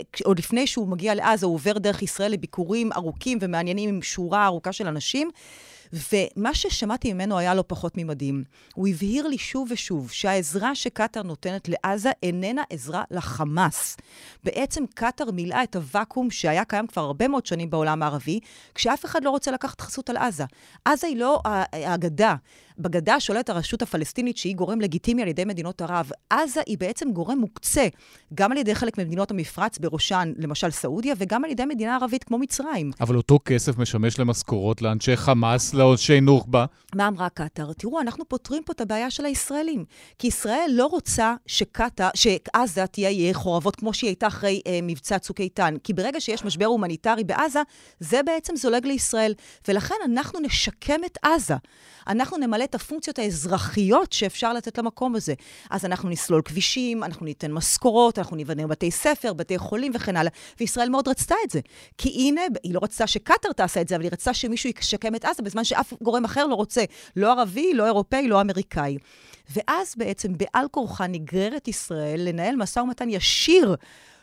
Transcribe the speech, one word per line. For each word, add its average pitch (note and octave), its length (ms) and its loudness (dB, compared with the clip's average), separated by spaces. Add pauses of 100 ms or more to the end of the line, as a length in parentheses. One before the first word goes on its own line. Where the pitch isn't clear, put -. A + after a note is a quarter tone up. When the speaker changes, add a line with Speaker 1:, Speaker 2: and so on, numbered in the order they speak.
(140)
Speaker 1:
כש-, - 80 -8
עוד F#3 180 4
לפני B3 280 0
שהוא G#3+ 200 -2
מגיע F#3 280 0
לעזה, G3+ 300 2
הוא E3+ 80 4
עובר F3 240 0
דרך G3+ 240 0
ישראל G3+ 300 0
לביקורים G#3 640 -2
ארוכים A#3 480 -4
ומעניינים F3+ 480 -2
עם G3 120 -2
שורה F#3 440 0
ארוכה F3+ 280 0
של G3+ 140 -6
אנשים. C4 420 -2 (640)
ומה G3+ 600 -2
ששמעתי A#3 600 -2
ממנו F#3+ 240 -2
היה F3+ 160 2
לא F#3 140 2
פחות E3+ 300 -6
ממדהים. C#3 460 -4 (320)
הוא F#3+ 120 0
הבהיר G3+ 400 0
לי C4+ 100 -2
שוב C4 340 -4
ושוב D3+ 400 -4
שהעזרה F#3+ 640 0
שקטר A3+ 480 -4
נותנת F3+ 460 -6
לעזה G3+ 420 0 (120)
איננה F#3 460 -2
עזרה D#3 420 -6
לחמאס. D3+ 840 -2 (460)
בעצם C#4 400 -2 (100)
קטר A#3 380 -4
מילאה F3+ 320 0
את - 120 -6
הוואקום G#3 560 -2
שהיה E3+ 340 2
קיים G#3+ 220 -2
כבר - 140 -4
הרבה C#3+ 260 0
מאוד C#4 180 0
שנים E3+ 240 -4
בעולם D#3 340 0
הערבי, D3 360 -2 (360)
כשאף C4 300 0
אחד D#4 180 -2
לא C#4 60 2
רוצה C4+ 220 0
לקחת B3+ 300 -6
חסות - 280 -10
על A#3+ 80 -2
עזה. D3+ 280 -2 (400)
עזה D4+ 220 2
היא C4+ 100 -2
לא B3+ 280 2
ה-, G#3 180 0 (120)
האגדה. E3+ 600 0 (440)
בגדה F3 400 2
שולטת A#3 300 -2
הרשות F3+ 320 -2
הפלסטינית A#3+ 560 -4
שהיא F#3+ 180 -4
גורם F#3 260 0
לגיטימי G#3+ 400 0
על G3+ 60 -2
ידי E3+ 180 -2
מדינות F3+ 360 -6
ערב. E3 300 -2 (180)
עזה D4 360 0
היא G3+ 120 -4
בעצם A#3 340 -4
גורם G3+ 260 -2
מוקצה, - 500 0 (460)
גם G3 180 4
על C4+ 60 0
ידי G#3 180 2
חלק A#3 220 -2
ממדינות F3+ 340 -2
המפרץ, E3 460 -4
בראשן, D#3 600 0
למשל, D#3 340 -2
סעודיה, G#3+ 460 -2
וגם G#3 260 0
על D#4+ 80 -4
ידי B3 140 -4
מדינה A#3+ 300 -2
ערבית B3+ 280 -2
כמו A#3 140 -2
מצרים. B3+ 640 -2
Speaker 2:
אבל B2 160 2
אותו C#3+ 300 8
כסף B2 320 2
משמש A#2 420 0
למשכורות A2+ 640 0
לאנשי A2 360 2
חמאס, A#2+ 560 4
לאנשי C3+ 480 8
נוח'בה. B2 440 6 (300)
Speaker 1:
מה G3+ 120 2
אמרה F3+ 220 -2
קטר? D3+ 440 -8
"תראו, C4+ 280 -4
אנחנו B3+ 280 -6
פותרים C4+ 340 -6
פה E4+ 100 -6
את - 80 -8
הבעיה A3 280 -2
של D4 160 -6
הישראלים. C#4+ 600 -4 (340)
כי B3 80 0
ישראל B3+ 460 0
לא A#3+ 120 6
רוצה A#3+ 500 0 (120)
שקטר, A3+ 680 0
שעזה F#3+ 720 2
תהיה G3 220 -2
עיי F#3 240 2
חורבות E3+ 420 0
כמו G#3+ 180 -4
שהיא A#3 140 -2
הייתה G3+ 200 0
אחרי, G3 400 0
אה, F3+ 160 0
מבצע F3 360 -2
צוק - 200 -8
איתן. F3 440 0
כי G#3 100 -2
ברגע B3+ 280 -2
שיש A3 240 -4
משבר F#3+ 200 0
הומניטרי A3 580 0
בעזה, C#4 380 0 (380)
זה A#3 260 2
בעצם E4 300 -2
זולג A#3+ 300 2
לישראל. A3+ 480 0 (340)
ולכן G3+ 280 0 (100)
אנחנו C#4 340 0
נשקם - 640 0
את - 200 -10
עזה." B3+ 300 2 (520)
אנחנו C4 300 0
נמלא A#3 260 0
את C4 120 -4
הפונקציות D4 440 -6
האזרחיות G3 960 2
שאפשר A3+ 400 0
לתת A#3 240 -6
למקום A#3 380 -2
הזה. D#3 180 -2 (360)
אז F#3 160 -4
אנחנו F3+ 240 -4
נסלול E3 320 2
כבישים, A3+ 600 -2
אנחנו E3 220 -8
ניתן D3+ 260 -8
משכורות, A3 640 4
אנחנו F3 200 -4
נבנה D3+ 300 -4
בתי E3+ 240 0
ספר, C4+ 420 0
בתי E3+ 240 -2
חולים A3 380 -4
וכן F#3+ 220 -2
הלאה. D#3+ 140 2 (280)
וישראל A#3+ 300 0
מאוד C4+ 180 2
רצתה C4+ 280 2 (100)
את - 40 -4
זה. D3+ 100 -2 (380)
כי - 120 0
הנה, C#4+ 320 2 (220)
היא F3 100 -4
לא F3+ 100 0
רצתה G#3+ 240 0
שקטר E4+ 440 2
תעשה F#3 300 0
את F3+ 60 -2
זה, F#3 80 -2
אבל E3 80 -2
היא E3+ 80 -4
רצתה B3 220 -2
שמישהו A#3+ 360 -4 (100)
ישקם A3 360 -2
את A#3 100 -6
עזה, D#4 180 -2
בזמן G3+ 200 -4
שאף - 300 -2 (100)
גורם A#3 220 2
אחר C#4 200 0
לא C4+ 100 0
רוצה, G#3+ 280 0 (320)
לא G#3 160 4
ערבי, B3 420 2
לא A3 120 4
אירופאי, A3+ 420 2
לא G3+ 140 6
אמריקאי. E3 560 -2 (520)
ואז D#4+ 480 -2
בעצם G3 400 -4
בעל B3+ 340 0
כורחה G3+ 360 -4
נגררת F#3 600 -4
ישראל D#3 580 -4
לנהל F3 300 0
משא A3 240 -2
ומתן B3 300 -2
ישיר A3+ 640 6 (480)